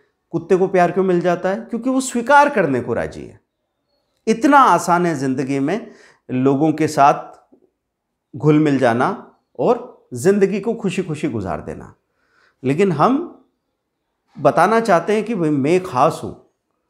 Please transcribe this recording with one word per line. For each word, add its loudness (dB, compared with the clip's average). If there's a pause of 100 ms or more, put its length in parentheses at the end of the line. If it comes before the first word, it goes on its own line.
(300)
कुत्ते -2
को 2
प्यार 2
क्यों 0
मिल 0
जाता -2
है? -4
क्योंकि -8
वो -2
स्वीकार 2
करने 0
को -4
राजी -8
है। -20 (880)
इतना 4
आसान 4
है 0
ज़िंदगी -4
में -4 (400)
लोगों 2
के 0
साथ 0 (1000)
घुल 4
मिल 2
जाना 0 (240)
और -2
ज़िंदगी 2
को -4
खुशी-खुशी -6
गुजार -6
देना। -16 (720)
लेकिन 0
हम 0 (960)
बताना 2
चाहते 0
हैं -2
कि -6
भाई -2
मैं 0
ख़ास 0
हूँ, -14 (440)